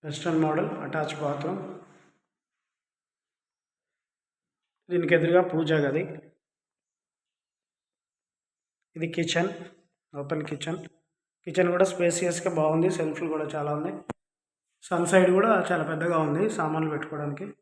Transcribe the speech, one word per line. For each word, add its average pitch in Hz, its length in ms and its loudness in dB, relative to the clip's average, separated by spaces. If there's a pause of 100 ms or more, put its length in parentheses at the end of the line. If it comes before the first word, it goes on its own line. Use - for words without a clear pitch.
వెస్టర్న్ 160 380 -2
మోడల్ 156 260 2 (100)
అటాచ్ 151 380 -4
బాత్రూమ్. 151 460 -4 (3250)
దీనికి 170 260 2
ఎదురుగా 170 260 6
పూజా 160 360 2
గది. 143 260 0 (3000)
ఇది 165 120 -4
కిచెన్, 170 420 0 (640)
ఓపెన్ 143 320 -4
కిచెన్. 160 340 -6 (680)
కిచెన్ 175 240 2
కూడా 180 140 6
స్పేసియస్‌గా 175 680 0
బాగుంది. 160 360 4
సెల్ఫ్‌లు 160 380 -2
కూడా 156 200 -4
చాలా 147 240 -4
ఉన్నాయి. 151 240 -4 (840)
సన్ 170 240 -2
సైడ్ 185 240 6
కూడా 202 200 4 (140)
చాలా 165 200 0
పెద్దగా 165 340 0
ఉంది 156 300 0
సామాన్లు 160 420 -2
పెట్టుకోవడానికి. 147 540 -6 (160)